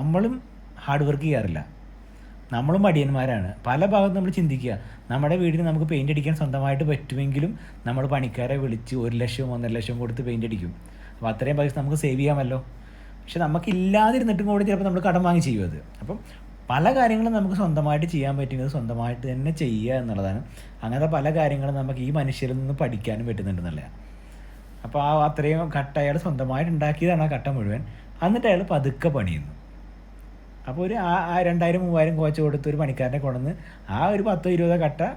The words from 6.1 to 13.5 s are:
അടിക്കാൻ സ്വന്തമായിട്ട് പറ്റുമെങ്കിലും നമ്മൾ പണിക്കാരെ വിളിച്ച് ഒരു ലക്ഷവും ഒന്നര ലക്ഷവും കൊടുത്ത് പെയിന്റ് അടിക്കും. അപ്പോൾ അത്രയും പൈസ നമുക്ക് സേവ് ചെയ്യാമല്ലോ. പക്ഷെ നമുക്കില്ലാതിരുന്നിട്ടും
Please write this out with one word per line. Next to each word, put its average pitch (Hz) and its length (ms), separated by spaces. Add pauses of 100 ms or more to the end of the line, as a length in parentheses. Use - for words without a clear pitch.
അടിക്കാൻ 147 260
സ്വന്തമായിട്ട് 139 500
പറ്റുമെങ്കിലും 139 600 (340)
നമ്മൾ 131 260
പണിക്കാരെ 127 520
വിളിച്ച് 117 300 (100)
ഒരു 117 180
ലക്ഷവും 123 320
ഒന്നര 117 220
ലക്ഷവും 117 260
കൊടുത്ത് 117 240
പെയിന്റ് 117 220
അടിക്കും. 87 240 (440)
അപ്പോൾ 113 160
അത്രയും 135 280
പൈസ 143 200
നമുക്ക് 143 240
സേവ് 131 160
ചെയ്യാമല്ലോ. 135 380 (640)
പക്ഷെ - 220
നമുക്കില്ലാതിരുന്നിട്ടും 202 1040